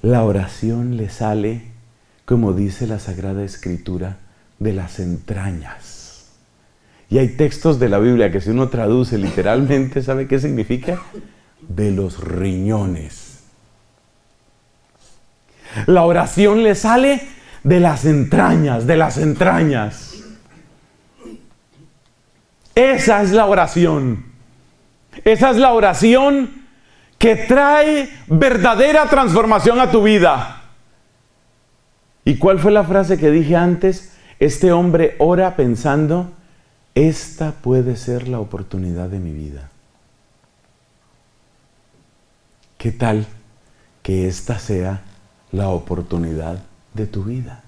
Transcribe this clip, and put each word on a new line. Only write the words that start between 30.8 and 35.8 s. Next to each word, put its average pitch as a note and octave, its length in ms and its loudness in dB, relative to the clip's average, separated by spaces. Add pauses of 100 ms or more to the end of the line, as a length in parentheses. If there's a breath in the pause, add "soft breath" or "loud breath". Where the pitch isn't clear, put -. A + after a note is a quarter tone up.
¿Y C#3 120 0
cuál F#3+ 220 2
fue F#3+ 140 2
la G#3 120 4
frase F#3 340 0
que D3+ 120 4
dije D#3 260 2
antes? F3+ 560 0 (260 soft breath)
Este F3+ 340 2
hombre E3+ 460 2
ora F3+ 380 2
pensando, D3 760 0 (640 soft breath)